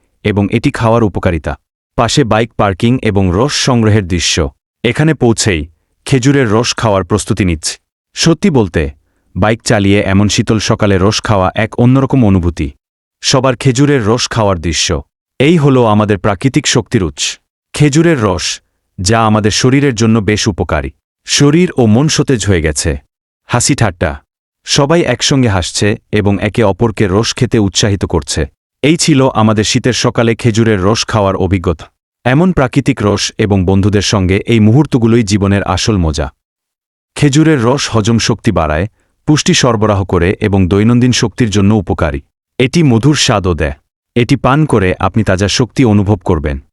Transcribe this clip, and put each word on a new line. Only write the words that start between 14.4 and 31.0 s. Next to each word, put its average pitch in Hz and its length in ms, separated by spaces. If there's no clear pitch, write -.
দৃশ্য। 80 440
এই 156 180
হলো 135 280
আমাদের 104 340
প্রাকৃতিক 107 480
শক্তির - 360
উৎস, - 360
খেজুরের 151 500
রস, 92 380
যা 110 260
আমাদের 107 240
শরীরের 135 440
জন্য 110 240
বেশ 107 300
উপকারী। 80 420
শরীর 156 500
ও 120 100
মন 120 220
সতেজ 135 380
হয়ে 92 160
গেছে। 78 340
হাসি 123 280
ঠাট্টা, 90 460
সবাই 151 380
একসঙ্গে 127 460
হাসছে 104 480
এবং 101 280
একে 107 220
অপরকে 107 480
রস 104 240
খেতে 120 240
উৎসাহিত 101 460
করছে। 78 420
এই 151 140
ছিল 135 320
আমাদের 107 360
শীতের 123 280
সকালে 117 420
খেজুরের 110 480
রস 101 240